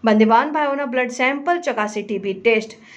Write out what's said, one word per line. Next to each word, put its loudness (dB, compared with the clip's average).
બંદીવાન 4
ભાઈઓના -2
બ્લડ -2
સેમ્પલ -2
ચકાસી -4
ટી -6
બી -6
ટેસ્ટ, 0